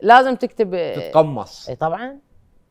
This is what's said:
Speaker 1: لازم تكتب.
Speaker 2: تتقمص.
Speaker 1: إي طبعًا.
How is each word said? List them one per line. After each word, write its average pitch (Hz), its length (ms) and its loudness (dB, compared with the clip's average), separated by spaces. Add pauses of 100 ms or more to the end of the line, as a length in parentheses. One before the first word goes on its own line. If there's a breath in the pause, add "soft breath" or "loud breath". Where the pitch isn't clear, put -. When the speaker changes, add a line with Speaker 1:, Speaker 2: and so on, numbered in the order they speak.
Speaker 1:
لازم 254 340 6
تكتب. 185 600 -6
Speaker 2:
تتقمص. 113 760 -2
Speaker 1:
إي 127 60 -12
طبعًا. 220 440 -8 (520)